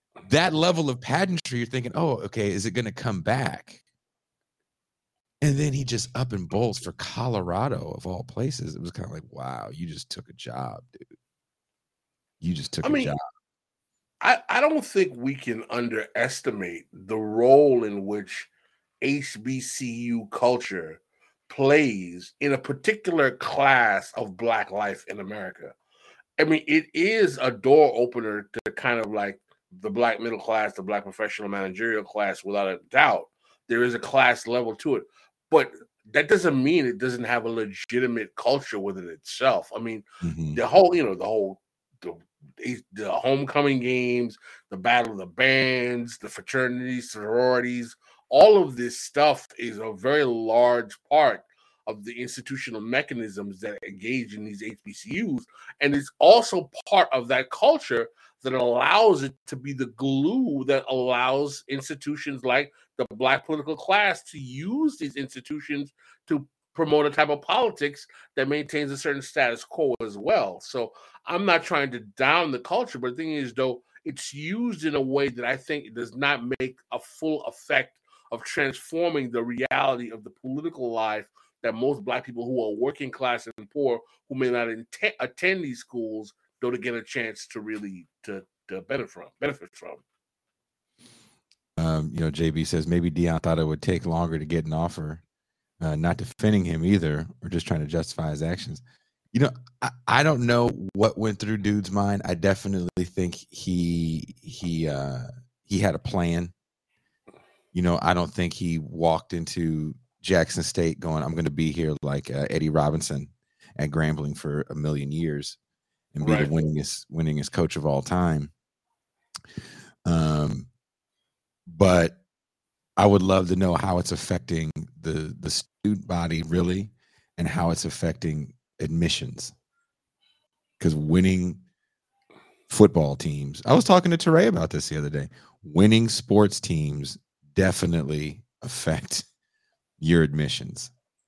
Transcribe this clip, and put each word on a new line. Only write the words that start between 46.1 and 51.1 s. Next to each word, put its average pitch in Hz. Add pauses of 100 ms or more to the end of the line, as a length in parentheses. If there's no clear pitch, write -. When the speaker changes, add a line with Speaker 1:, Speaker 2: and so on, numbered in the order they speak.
Speaker 2:
the 104
fraternities, 127
sororities, 120 (340)
all 196
of 139
this 120
stuff 143 (120)
is 117
a 110
very 131
large 117 (100)
part 139 (420)